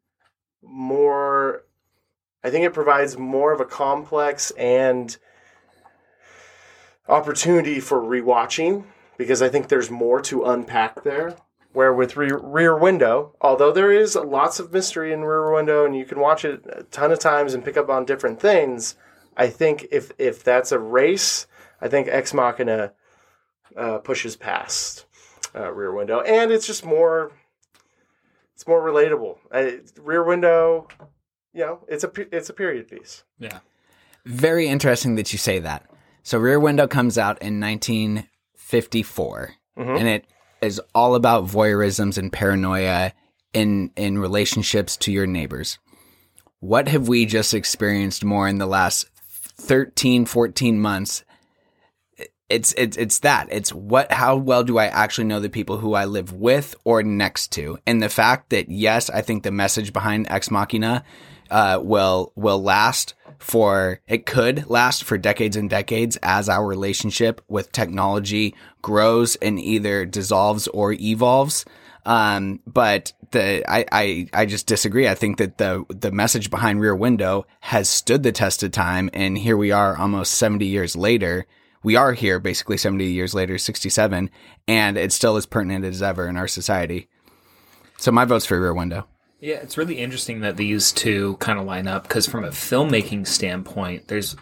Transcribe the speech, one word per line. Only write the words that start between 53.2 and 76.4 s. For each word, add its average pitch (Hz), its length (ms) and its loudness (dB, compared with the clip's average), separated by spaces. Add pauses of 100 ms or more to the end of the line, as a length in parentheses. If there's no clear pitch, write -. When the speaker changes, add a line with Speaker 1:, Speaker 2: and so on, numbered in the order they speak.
Speaker 3:
that. 143 320 2
It's - 200 -6
what, 107 380 0
how 127 260 2
well 127 280 2
do 120 120 0
I 107 100 4
actually 107 420 0
know 104 100 -2
the 104 100 -4
people 104 300 -6
who 107 160 -2
I 101 120 0
live 95 260 -6
with 123 420 0 (100)
or 113 200 4
next 101 480 -2
to? 76 340 -8
And 113 160 2
the 107 60 0
fact 120 420 4
that, 104 180 0
yes, 107 400 0
I 107 140 -2
think 107 220 -4
the 98 80 -4
message 101 400 -2
behind 107 360 -2
Ex 95 220 -4
Machina, 113 540 -2 (440)
uh, 98 320 4
will, 95 540 2
will 101 260 0
last 98 540 2 (240)
for, 98 680 2
it 113 180 -2
could 127 420 0
last 120 360 2
for 110 120 0
decades 104 400 0
and 104 140 -2
decades 113 540 -2
as 98 240 2
our 101 180 0
relationship 101 800 -2
with 101 240 -6
technology 101 840 -2 (260)
grows 113 540 4
and 104 240 -4
either 101 440 -2
dissolves 101 640 0
or 104 260 0
evolves. 123 680 0 (400)
Um, 101 640 0
but 110 460 0 (180)
the, 98 400 0
I, 110 220 0
I, 92 400 0
I 107 140 2
just 101 200 -6
disagree. 113 420 2
I 95 60 2
think 107 240 -2
that 98 200 -2
the, 95 300 0
the 95 220 -6
message 104 400 -2